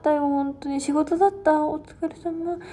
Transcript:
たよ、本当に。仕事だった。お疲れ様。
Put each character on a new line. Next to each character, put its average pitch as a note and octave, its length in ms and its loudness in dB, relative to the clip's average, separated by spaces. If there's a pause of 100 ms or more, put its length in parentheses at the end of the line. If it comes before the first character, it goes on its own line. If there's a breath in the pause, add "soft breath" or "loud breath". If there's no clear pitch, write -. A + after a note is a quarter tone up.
た D4+ 120 2
よ、 D4 80 2
本 C#4 320 0
当 C#4 160 -8
に。 C#4 100 -2
仕 C#4+ 140 -4
事 D#4 240 2
だ F#4+ 100 6
っ E4+ 40 4
た。 D#4 340 2
お D#4 140 -4
疲 - 280 -8
れ E4 80 -6
様。 E4+ 420 -4 (160 loud breath)